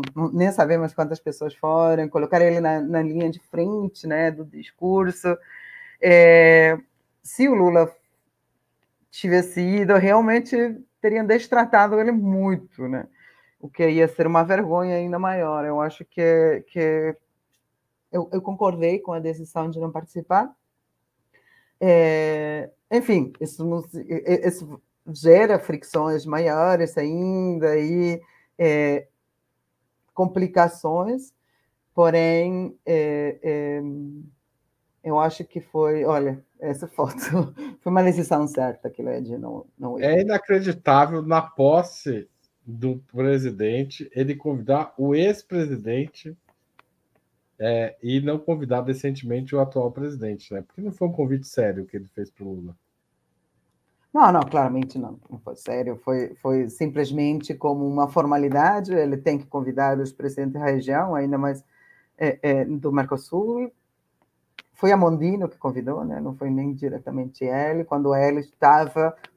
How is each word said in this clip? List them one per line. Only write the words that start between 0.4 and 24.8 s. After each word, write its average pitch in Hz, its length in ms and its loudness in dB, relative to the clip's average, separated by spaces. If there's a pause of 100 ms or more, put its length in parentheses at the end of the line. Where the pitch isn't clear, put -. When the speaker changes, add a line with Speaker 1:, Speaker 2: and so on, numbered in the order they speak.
Speaker 1:
sabemos 165 420 0
quantas 156 280 -4
pessoas 151 340 -10
foram, 160 540 0
colocar 160 340 0
ele 170 160 4
na, 156 220 0
na 160 200 -2
linha 160 300 -2
de 170 80 -8
frente, 196 680 -6
né, 160 280 -2
do 156 120 -14
discurso. 180 960 -2 (640)
É... 165 720 10 (460)
se - 260 0
o 254 60 2
Lula 170 360 4 (1200)
tivesse 180 480 0
ido, 196 340 4
realmente 226 840 2 (240)
teriam 220 240 0
destratado 220 760 4
ele 226 100 2
muito, 190 800 -2
né? 131 180 -6 (540)
O 143 80 -14
que 165 200 0
ia 160 200 4
ser 165 180 0
uma 165 160 4
vergonha 180 540 0
ainda 175 220 -4
maior. 170 460 -2
Eu 147 160 -2
acho 151 240 -6
que, 165 600 2
que 156 500 -2 (960)
eu, 175 220 -4
eu 185 100 -4
concordei 185 560 0
com 185 140 -10
a 165 80 -6
decisão 160 500 -6
de 160 80 -10
não 160 140 -8
participar. 185 580 -2 (1300)
É, 156 920 2 (200)
enfim, 214 500 0
isso 160 240 -10
não 170 180 -4
se, - 180 -16
e-, - 260 -8
e-, 180 220 0
isso 156 320 -8 (320)